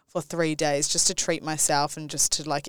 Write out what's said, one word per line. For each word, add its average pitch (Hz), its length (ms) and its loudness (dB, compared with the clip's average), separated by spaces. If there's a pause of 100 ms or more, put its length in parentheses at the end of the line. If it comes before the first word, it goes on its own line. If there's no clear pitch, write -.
for 180 120 -4
three 160 360 0
days 147 320 0
just - 200 2
to 190 60 2
treat - 300 -2
myself 147 540 0
and 151 120 -10
just - 240 2
to, 151 160 -4
like, 143 200 -2